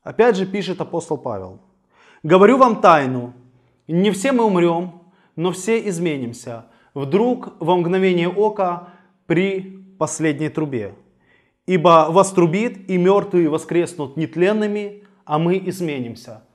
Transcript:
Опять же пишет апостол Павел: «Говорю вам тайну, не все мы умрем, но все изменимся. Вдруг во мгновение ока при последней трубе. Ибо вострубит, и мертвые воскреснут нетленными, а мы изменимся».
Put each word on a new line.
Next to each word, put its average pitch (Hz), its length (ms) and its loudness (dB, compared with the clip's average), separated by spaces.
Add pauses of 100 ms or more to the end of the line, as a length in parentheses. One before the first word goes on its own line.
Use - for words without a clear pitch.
Опять 233 360 2
же 285 100 -2
пишет 190 340 -6
апостол 156 380 -6
Павел: 95 400 -10 (640)
«Говорю 196 340 6
вам 247 240 4
тайну, 127 520 4 (540)
не 180 220 2
все 196 220 -2
мы 233 140 2
умрем, 175 580 0 (320)
но 175 160 -2
все 214 380 -2
изменимся. 131 760 -6 (300)
Вдруг 190 640 -2
во 175 180 0
мгновение 180 500 0
ока 196 600 -2 (400)
при 190 580 -2 (140)
последней 151 500 -2
трубе. 131 460 -6 (720)
Ибо 165 420 4
вострубит, 190 800 0
и 185 80 0
мертвые 185 520 2
воскреснут 156 680 -4
нетленными, 208 880 -2 (220)
а 151 120 -2
мы 175 260 0
изменимся». 127 800 -8 (120)